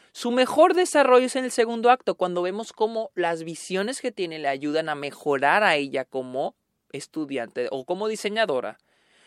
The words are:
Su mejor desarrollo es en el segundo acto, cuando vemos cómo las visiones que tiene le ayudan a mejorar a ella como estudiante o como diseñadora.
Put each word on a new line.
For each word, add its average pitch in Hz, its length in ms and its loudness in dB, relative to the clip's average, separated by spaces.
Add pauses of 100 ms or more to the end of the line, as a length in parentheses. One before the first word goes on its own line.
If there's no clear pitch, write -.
(100)
Su 240 220 -6
mejor 294 420 4
desarrollo 262 520 4
es 247 100 -4
en 262 80 -2
el 240 80 -6
segundo 233 380 2
acto, 226 260 2
cuando 180 260 -2
vemos 202 300 -4
cómo 220 420 -4
las 170 300 -2
visiones 185 560 -6
que 254 100 -4
tiene 165 300 -6
le 143 80 -2
ayudan 147 400 -2
a 151 80 -2
mejorar 143 640 0
a 175 140 4
ella 135 280 -2
como 131 520 -6 (360)
estudiante 135 800 -6
o 131 120 -6
como 185 220 -4
diseñadora. 202 720 -2 (480)